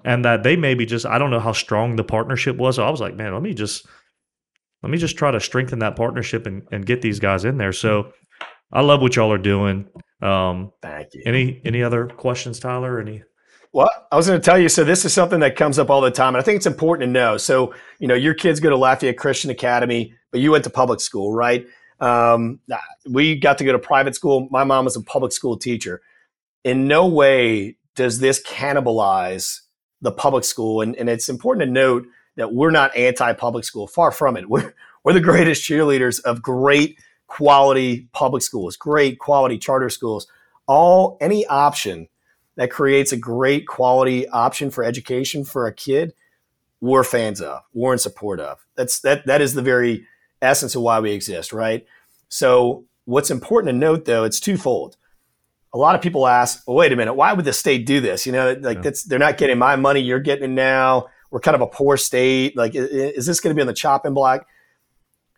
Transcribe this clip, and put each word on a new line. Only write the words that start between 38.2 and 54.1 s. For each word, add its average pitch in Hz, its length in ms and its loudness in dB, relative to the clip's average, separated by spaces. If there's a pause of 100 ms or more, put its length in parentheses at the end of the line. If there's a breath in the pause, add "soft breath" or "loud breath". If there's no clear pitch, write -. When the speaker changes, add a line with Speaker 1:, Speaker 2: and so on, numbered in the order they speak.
Speaker 2:
schools, 90 340 -8
great 143 440 0
quality 131 380 2
charter 131 320 -2
schools. 110 360 -6 (400 soft breath)
All, 175 540 4
any 208 260 0
option 139 640 -2 (480)
that 123 140 -2
creates 139 420 0
a 131 40 -4
great 127 500 -2
quality 127 640 0
option 131 420 -2
for 127 140 -8
education 127 600 -6
for 127 220 -6
a 110 80 -6
kid, 151 400 -2 (640)
we're 127 240 4
fans 110 360 -2
of, 71 200 -12 (140)
we're 127 180 0
in 120 60 0
support 98 420 -6
of. 71 240 -14 (120)
That's, 127 240 -4
that, 143 260 0
that 139 140 2
is 139 140 0
the 131 80 -4
very 123 440 0 (340 soft breath)
essence 131 340 0
of 120 80 -4
why 113 180 2
we 107 120 -4
exist, 95 400 -10
right? 110 340 -6 (420 soft breath)
So 123 560 2 (200)
what's 139 260 -2
important 170 420 0
to 123 60 -2
note, 160 260 0
though, 113 200 0